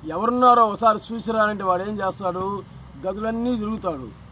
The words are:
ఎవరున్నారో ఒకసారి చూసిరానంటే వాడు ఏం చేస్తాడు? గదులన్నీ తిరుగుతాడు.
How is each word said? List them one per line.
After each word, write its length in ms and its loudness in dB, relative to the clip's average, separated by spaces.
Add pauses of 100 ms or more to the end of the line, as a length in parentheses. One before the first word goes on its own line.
ఎవరున్నారో 580 6
ఒకసారి 340 2 (140)
చూసిరానంటే 500 -2
వాడు 200 0
ఏం 160 -6
చేస్తాడు? 640 -4 (440)
గదులన్నీ 500 -2
తిరుగుతాడు. 760 -6